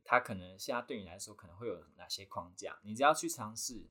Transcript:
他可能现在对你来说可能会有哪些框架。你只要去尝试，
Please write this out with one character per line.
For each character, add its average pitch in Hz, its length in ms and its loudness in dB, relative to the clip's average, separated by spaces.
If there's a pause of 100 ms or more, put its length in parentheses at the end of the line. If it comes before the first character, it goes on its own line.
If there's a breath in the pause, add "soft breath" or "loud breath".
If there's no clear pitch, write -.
他 - 160 8
可 123 140 -4
能 92 240 -8
现 131 160 -4
在 120 80 0
对 123 160 -6
你 98 80 -8
来 87 140 -12
说 107 160 -10
可 101 100 -20
能 82 120 -18
会 117 100 -6
有 85 160 -4 (140)
哪 87 100 -14
些 98 180 -6
框 87 300 -8
架。 - 280 -8
你 107 120 -6
只 127 80 2
要 151 100 12
去 117 140 0
尝 110 280 -4
试， 113 360 -6